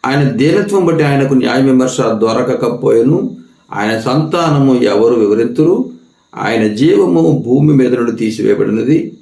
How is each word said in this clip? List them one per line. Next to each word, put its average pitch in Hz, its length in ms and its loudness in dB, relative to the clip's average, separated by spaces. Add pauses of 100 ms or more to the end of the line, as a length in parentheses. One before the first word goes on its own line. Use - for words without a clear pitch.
ఆయన 143 160 0
దీనత్వం 175 640 0
బట్టి 156 180 0
ఆయనకు 139 300 0
న్యాయ 123 280 0
విమర్శ 131 380 2
దొరకకపోయెను. 113 1400 0 (360)
ఆయన 107 280 -4
సంతానము 139 840 0
ఎవరు 110 320 2
వివరింతురు? 120 760 0 (460)
ఆయన 107 380 -2
జీవము 165 720 2
భూమి 147 280 2
మీద 123 200 2
నుండి 117 180 -2
తీసివేయబడినది. 110 1080 -2